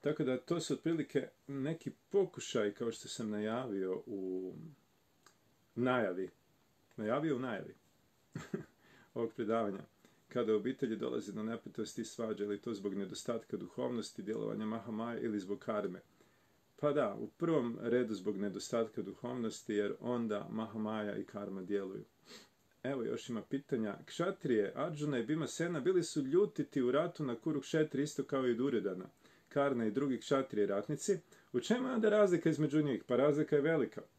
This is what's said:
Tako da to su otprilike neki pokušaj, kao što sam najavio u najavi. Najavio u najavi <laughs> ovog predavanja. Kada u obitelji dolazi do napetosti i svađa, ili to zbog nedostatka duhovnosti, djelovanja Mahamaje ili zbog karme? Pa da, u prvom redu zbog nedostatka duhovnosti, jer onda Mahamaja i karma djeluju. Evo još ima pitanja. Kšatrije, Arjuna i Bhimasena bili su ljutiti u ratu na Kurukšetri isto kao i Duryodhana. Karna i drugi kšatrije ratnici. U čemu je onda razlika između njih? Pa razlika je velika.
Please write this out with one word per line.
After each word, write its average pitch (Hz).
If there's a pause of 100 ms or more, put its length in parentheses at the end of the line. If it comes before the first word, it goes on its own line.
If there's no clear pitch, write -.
Tako 143
da 127
to 170
su -
otprilike 147 (180)
neki 139 (200)
pokušaj, 120
kao 117
što -
sam 110
najavio 104
u 92 (1200)
najavi. 110 (680)
Najavio 131
u -
najavi 120 (600)
<laughs> -
ovog 117
predavanja. 107 (480)
Kada 110
u 107
obitelji 113
dolazi 120
do 110
napetosti 110
i 110
svađa, 107
ili 104
to 117
zbog 98
nedostatka 101
duhovnosti, 123
djelovanja 107
Mahamaje 113
ili 107
zbog 98
karme? 98 (760)
Pa 147
da, 117
u 113
prvom 139
redu 113
zbog 95
nedostatka 101
duhovnosti, 113
jer 101
onda 117
Mahamaja 107
i 98
karma 98
djeluju. 98 (800)
Evo 131
još 117
ima 113
pitanja. 113
Kšatrije, 127
Arjuna 147
i 110
Bhimasena 160
bili 175
su 151
ljutiti 147
u 120
ratu 156
na 120
Kurukšetri 151
isto 147
kao 131
i 117
Duryodhana. 101 (440)
Karna 135
i 107
drugi 131
kšatrije 131
ratnici. 151 (340)
U 120
čemu 262
je 254
onda 220
razlika 202
između 151
njih? 135
Pa 123
razlika 147
je 139
velika. 139 (160)